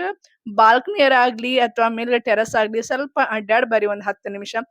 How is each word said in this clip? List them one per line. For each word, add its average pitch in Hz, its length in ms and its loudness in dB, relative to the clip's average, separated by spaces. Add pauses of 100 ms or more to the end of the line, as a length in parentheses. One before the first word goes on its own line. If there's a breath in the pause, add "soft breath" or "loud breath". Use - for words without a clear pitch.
(540 soft breath)
ಬಾಲ್ಕನಿಯರ್ 269 580 4
ಆಗ್ಲಿ 247 460 0
ಅಥವಾ 233 300 0
ಮೇಲ್ಗಡೆ 240 300 -2
ಟೆರೆಸ್ 220 360 -2
ಆಗ್ಲಿ 220 280 -2
ಸ್ವಲ್ಪ 277 380 -4 (100)
ಅಡ್ಡಾಡ್ 220 360 0
ಬರ್ರಿ 220 200 0
ಒಂದ್ 202 160 -6
ಹತ್ತು 196 260 -8
ನಿಮಿಷ. 202 280 -12 (140)